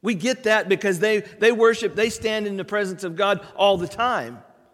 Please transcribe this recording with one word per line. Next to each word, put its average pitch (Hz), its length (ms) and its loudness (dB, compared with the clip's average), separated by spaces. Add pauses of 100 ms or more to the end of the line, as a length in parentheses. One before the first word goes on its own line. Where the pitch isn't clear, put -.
We 202 140 -2
get 247 260 -4
that 214 260 2
because 190 300 0
they, 214 220 2
they 220 320 2
worship, 226 420 2
they 220 160 0
stand 214 380 -4
in 196 80 -6
the 190 80 -6
presence 196 400 -4
of 170 100 -8
God 196 400 0
all 196 220 4
the 175 100 -4
time. 214 560 -4 (320)